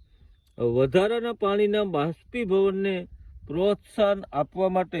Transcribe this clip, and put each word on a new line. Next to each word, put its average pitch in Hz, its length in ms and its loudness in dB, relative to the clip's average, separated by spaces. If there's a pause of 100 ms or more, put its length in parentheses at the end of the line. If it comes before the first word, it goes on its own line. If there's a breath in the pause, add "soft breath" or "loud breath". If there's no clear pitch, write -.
(580)
વધારાના 185 840 0
પાણીના 202 520 0
બાષ્પીભવનને 190 1000 -2 (500)
પ્રોત્સાહન 202 760 0 (100)
આપવા 160 380 -2
માટે 185 320 -2